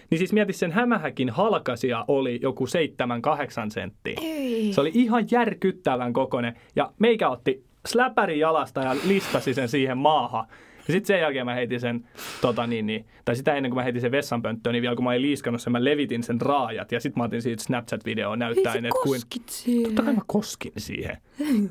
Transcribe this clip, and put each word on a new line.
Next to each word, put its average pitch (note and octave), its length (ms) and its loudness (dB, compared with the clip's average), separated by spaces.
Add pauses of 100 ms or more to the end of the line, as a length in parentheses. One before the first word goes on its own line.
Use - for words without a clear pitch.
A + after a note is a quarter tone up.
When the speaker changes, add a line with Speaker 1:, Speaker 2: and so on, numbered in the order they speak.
(100)
Speaker 1:
niin E3 80 2
siis F#3 140 -2
mieti G#3 200 2
sen F3 200 -4
hämähäkin E3 580 0
halkasia B2+ 760 0
oli C3+ 340 0
joku C3 240 -2
seitsemän, A#2+ 560 -2
kahdeksan C#3 480 -2
senttiä. - 520 -8
Speaker 2:
Ei. B3+ 500 -2
Speaker 1:
Se F#3+ 80 2
oli D3 140 2
ihan A#3 360 4
järkyttävän F3+ 840 0
kokonen. B2+ 420 0 (220)
Ja C#3 220 0
meikä A3 300 4
otti C3 360 -2 (220)
släpäri A3 520 2
jalasta D3+ 420 2
ja C3 160 0 (100)
listasi E3+ 480 2
sen B2+ 140 0
siihen C3 300 2
maahan. C#3 480 2 (420)
Ja D3 40 0
sit G3+ 140 0
sen F#3+ 140 4
jälkeen C#3 260 0
mä B2 80 -2
heitin B2 260 -2
sen, A#2+ 240 -2 (360)
tota A#2 260 2
niin, A2+ 200 -2
niin, G#2+ 200 -4 (180)
tai A#2+ 120 0
sitä C#3 180 0
ennen C3+ 160 0
kuin B2 80 -2
mä B2 40 0
heitin A#2+ 180 -2
sen B2 100 0
vessanpönttöön, A#2 640 -2
niin A#2+ 100 0
vielä A#2+ 140 0
kun B2 80 0
mä B2 60 2
olin B2 120 2
liiskannut C3+ 400 -2
sen, B2 100 -2
mä A#2+ 120 2
levitin C3 380 0
sen A#2 180 -2
raajat. A#2+ 520 -2
Ja A#2 80 -2
sit C#3 160 -4
mä A#2+ 80 0
otin A#2+ 180 -4
siitä A#2 200 -4
Snapchat-videoa A2 760 -4
näyttäen, A#2+ 400 0
Speaker 2:
Ei - 60 -4
sä A#2+ 60 -2
Speaker 1:
että C5 140 0
kuin B3 180 0
Speaker 2:
koskit - 280 -12
siihen. A#3+ 360 0
Speaker 1:
Totta A3 180 2
kai B3+ 120 0
mä G#3 120 2
koskin - 500 -4
siihen. - 400 -8 (540)